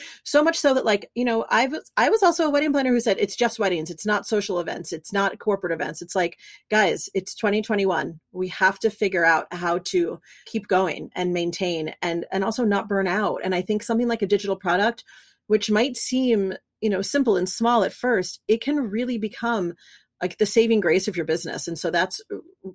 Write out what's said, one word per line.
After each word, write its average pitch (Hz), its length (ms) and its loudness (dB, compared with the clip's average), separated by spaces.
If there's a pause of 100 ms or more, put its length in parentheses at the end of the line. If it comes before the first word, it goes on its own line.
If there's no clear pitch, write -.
(240)
So 294 180 4
much 330 160 2
so 269 160 4
that, 254 100 0
like, 208 300 0
you 240 100 -2
know, 226 240 0
I've, 247 240 2 (240)
I 233 140 4
was 427 120 2
also 339 240 4
a 294 40 0
wedding 285 220 2
planner 262 180 2
who 240 100 4
said, 214 180 0
"It's - 180 -2
just 240 220 0
weddings. 175 320 0
It's 165 140 -10
not 208 220 0
social 208 320 -2
events. 165 340 -6
It's 156 200 -10
not 196 260 0
corporate 196 340 -2
events." 160 300 -6
It's 175 140 -4
like, 170 220 0 (320)
"Guys, 208 440 2
it's 185 200 -4
twenty 208 280 0
twenty-one. 170 560 -2 (140)
We 185 160 -6
have 196 320 0
to 220 100 0
figure 185 340 0
out 165 300 2
how 175 240 -2
to 175 420 -2 (260)
keep 214 220 -6
going 180 460 0
and 180 180 -2
maintain 175 680 -4
and, 170 300 -4
and 196 120 0
also 226 200 -2
not 202 240 2
burn 196 180 0
out." 185 380 0
And 185 100 -2
I 180 80 -2
think 208 200 -2
something 233 260 0
like 226 140 -2
a 196 40 -2
digital 196 300 0
product, 196 480 0 (420)
which 208 240 0
might 240 260 2
seem, 233 560 0 (280)
you 214 100 0
know, 190 100 0
simple 240 360 2
and 185 120 0
small 233 360 2
at - 80 -2
first, 220 560 -2
it 226 120 4
can 294 160 0 (140)
really 240 280 -2
become, 208 560 -2 (460)
like, 175 180 -4
the 208 80 2
saving 226 340 4
grace 180 280 2
of 175 80 -4
your 160 100 -2
business. 165 420 -2
And 170 100 -6
so 165 120 -2
that's, 175 300 0 (120)
uh, 196 60 -8 (360)